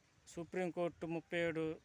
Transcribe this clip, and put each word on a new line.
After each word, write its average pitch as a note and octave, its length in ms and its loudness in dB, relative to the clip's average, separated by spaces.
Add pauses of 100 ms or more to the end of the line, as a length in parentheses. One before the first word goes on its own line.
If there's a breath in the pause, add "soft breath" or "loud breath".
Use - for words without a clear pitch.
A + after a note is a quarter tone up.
(360)
సుప్రీంకోర్టు F3 720 0
ముప్పై E3 340 0
ఏడు D#3+ 460 2